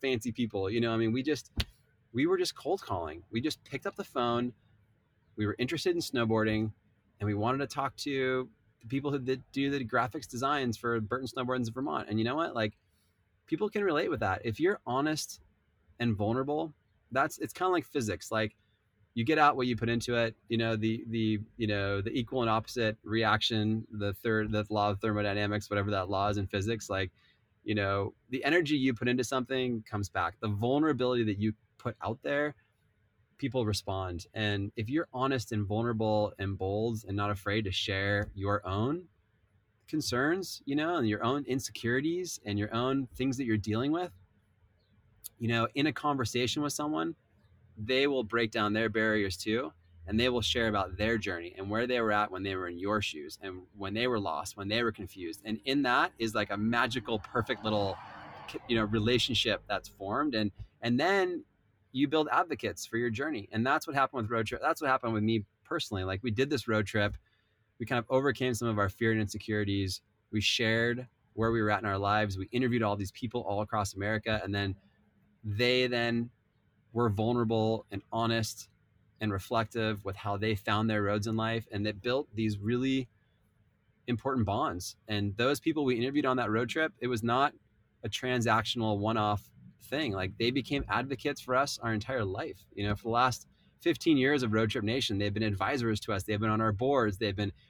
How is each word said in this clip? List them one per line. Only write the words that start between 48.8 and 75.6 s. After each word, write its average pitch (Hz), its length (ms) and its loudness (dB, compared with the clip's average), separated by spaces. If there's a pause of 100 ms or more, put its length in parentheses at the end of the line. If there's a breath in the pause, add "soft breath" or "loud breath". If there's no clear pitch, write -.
barriers 107 480 2
too. 120 380 -2 (320)
And 107 140 0
they 123 100 4
will 123 120 2
share 113 260 2
about 95 300 0
their 110 200 2
journey 90 400 -4
and 98 120 -6
where 113 180 0
they 123 140 0
were 110 100 2
at 104 180 4
when 92 140 -6
they 98 120 -2
were 92 120 -4
in 87 100 -6
your 101 240 0
shoes 76 400 -8
and 92 200 -10 (140)
when 98 180 -6
they 117 140 0
were 120 120 2
lost, 87 360 -4
when 98 120 -8
they 113 160 0
were 117 80 2
confused. 90 540 -12
And 110 200 -4
in 139 180 2
that 135 360 4
is, 113 160 -2
like, 104 160 0
a 101 60 -2
magical, 117 640 0
perfect 117 440 -2
little, 101 340 0 (680)
you 120 80 2
know, 113 80 2
relationship 110 840 2
that's 98 220 -4
formed. 120 480 -2
And, 107 160 2 (300 loud breath)
and 120 180 2
then 180 460 2 (480)
you 139 160 2
build 151 240 4
advocates 131 520 0
for 113 120 -4
your 120 120 2
journey. 123 440 -4
And 110 120 2
that's 143 220 2
what 143 80 -6
happened 135 280 2
with 107 80 -4
road 113 140 0
trip. 120 160 -6
That's 156 200 0
what 143 80 0
happened 127 240 2
with 107 100 2
me 110 220 2 (180)
personally. 110 400 -4
Like, 95 180 -2
we 123 100 -2
did 131 180 0
this 139 180 -2
road 107 180 2
trip. 104 300 0 (640)
We - 60 -4
kind 123 140 0
of 113 100 -4
overcame 131 440 2
some 117 140 -2
of 107 120 0
our 98 100 4
fear 113 240 2
and 110 80 2
insecurities. 101 800 -2 (300)
We 110 100 0
shared 117 640 2 (240)
where 113 200 0
we 117 100 2
were 104 100 2
at 101 80 2
in 104 80 -2
our 98 100 2
lives. 101 400 2
We 95 140 -8
interviewed 120 320 2
all 101 140 2
these 98 140 -4
people 120 300 -6
all 101 200 -2
across 104 320 -2
America. 107 500 -2
And 98 100 -4
then 101 220 0 (680 soft breath)
they 123 420 2